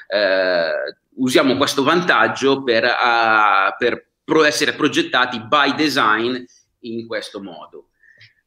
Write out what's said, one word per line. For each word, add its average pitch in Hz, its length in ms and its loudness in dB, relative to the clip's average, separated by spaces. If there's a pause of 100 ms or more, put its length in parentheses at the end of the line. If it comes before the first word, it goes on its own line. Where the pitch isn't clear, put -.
eh, 92 880 0 (220)
usiamo 131 400 2
questo 139 260 0
vantaggio 135 800 2
per, 117 220 0
ah, 110 920 2
per 117 320 -4 (140)
pro-, 156 220 2
essere 147 300 0
progettati 131 720 -2
by 139 280 2
design 127 640 0 (440)
in 113 260 -12
questo 107 360 -10
modo. 80 440 -18 (600)